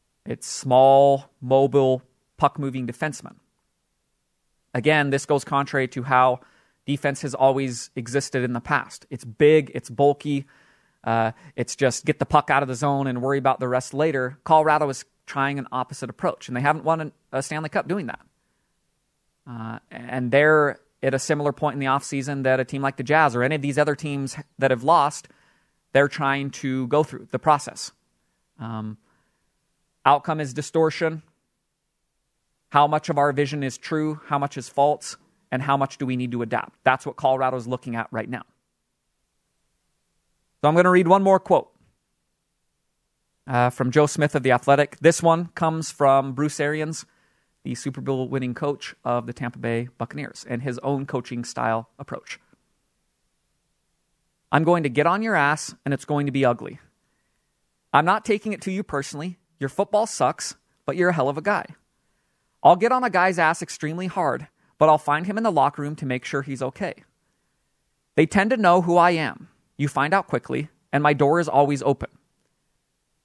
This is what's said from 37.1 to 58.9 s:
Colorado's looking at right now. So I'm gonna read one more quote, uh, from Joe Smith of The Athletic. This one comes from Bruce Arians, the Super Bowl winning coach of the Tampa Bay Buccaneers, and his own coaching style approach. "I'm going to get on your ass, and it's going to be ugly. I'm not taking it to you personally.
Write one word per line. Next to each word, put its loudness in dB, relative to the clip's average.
Colorado's 0
looking -8
at -6
right -6
now. -10
So 2
I'm 2
gonna 6
read 4
one 6
more 6
quote, 0
uh, 2
from -2
Joe 4
Smith 0
of -2
The 4
Athletic. 2
This 4
one 2
comes -4
from 2
Bruce -4
Arians, -4
the -8
Super -10
Bowl -4
winning -6
coach -6
of -2
the -10
Tampa -10
Bay -4
Buccaneers, -12
and -6
his -6
own -4
coaching -8
style -4
approach. -14
"I'm 2
going 2
to 0
get 0
on 0
your -2
ass, 0
and -2
it's -6
going -2
to -4
be 0
ugly. -2
I'm 4
not 0
taking -2
it -10
to -6
you -4
personally. -8